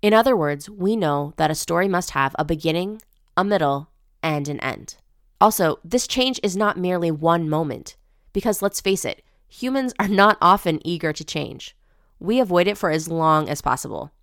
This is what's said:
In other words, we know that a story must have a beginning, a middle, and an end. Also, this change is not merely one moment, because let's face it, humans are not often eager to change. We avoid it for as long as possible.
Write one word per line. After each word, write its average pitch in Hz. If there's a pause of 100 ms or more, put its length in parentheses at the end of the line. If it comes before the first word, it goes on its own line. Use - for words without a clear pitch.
In 208
other 233
words, 147
we 202
know 147
that 156
a 156
story 175
must 180
have 135
a 156
beginning, 165 (380)
a 180
middle, 156 (340)
and 151
an 143
end. - (420)
Also, 185
this -
change 254
is 185
not 208
merely 175
one 165
moment, 151 (380)
because 208
let's 196
face 190
it, - (240)
humans 262
are 214
not 202
often 175
eager 160
to 160
change. - (440)
We 220
avoid 180
it 208
for 185
as 156
long 160
as 147
possible. 123 (120)